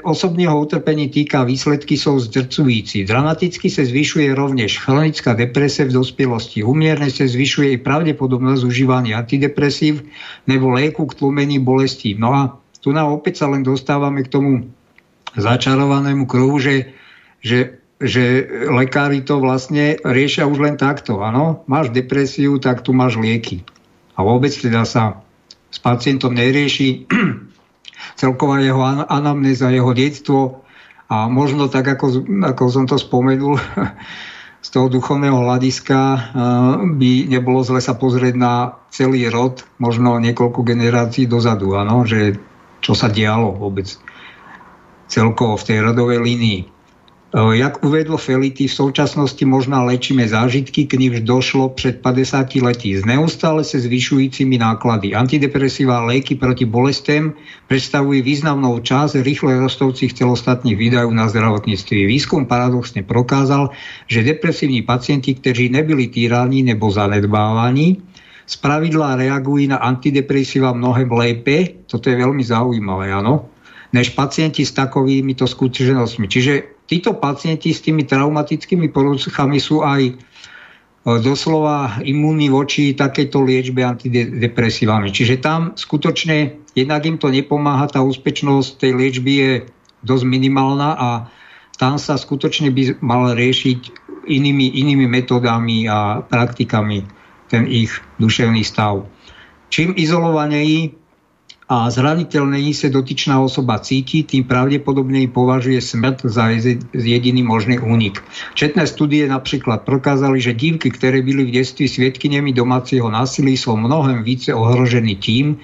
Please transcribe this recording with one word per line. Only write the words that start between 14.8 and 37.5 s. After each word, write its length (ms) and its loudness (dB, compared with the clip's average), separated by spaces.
začarovanému 880 0
kruhu, 320 2
že, 320 0
že, 400 -2
že 480 2
lekári 560 0
to 140 0
vlastne 640 0
riešia 420 0
už 160 0
len 140 0
takto. 480 -2
Áno, 420 0
máš 240 0
depresiu, 720 0
tak 240 -2
tu 80 2
máš 220 2
lieky. 480 -2
A 80 -4
vôbec 320 2
teda 320 0
sa 380 -2
s 80 -12
pacientom 560 0
nerieši 720 0
<clears throat> 600 -20
celková 420 0
jeho 200 2
an-, 280 0
anamnéza, 640 2
jeho 200 2
detstvo 460 0
a 200 0
možno 400 2
tak, 280 0
ako, 260 0
ako 240 0
som 160 2
to 120 0
spomenul, 600 0
<laughs> 580 -20
z 60 -16
toho 160 2
duchovného 560 0
hľadiska, 560 0
eh, 200 0
by 180 4
nebolo 380 2